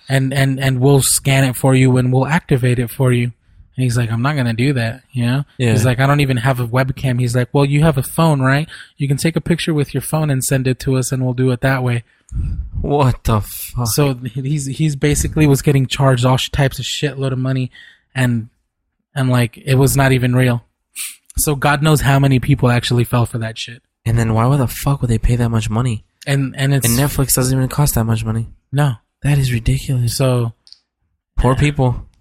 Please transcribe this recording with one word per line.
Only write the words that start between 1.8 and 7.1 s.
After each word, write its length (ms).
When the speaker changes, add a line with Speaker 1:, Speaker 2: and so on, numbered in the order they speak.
Speaker 1:
and 140
we'll 140
activate 540
it 100
for 220
you. 120
And 80
he's 120
like, 140
"I'm 120
not 140
gonna 180
do 180
that," 300
you 140
know? 180
Speaker 2:
Yeah. 140
Speaker 1:
He's 120
like, 160
"I 60
don't 140
even 180
have 200
a 80
webcam." 540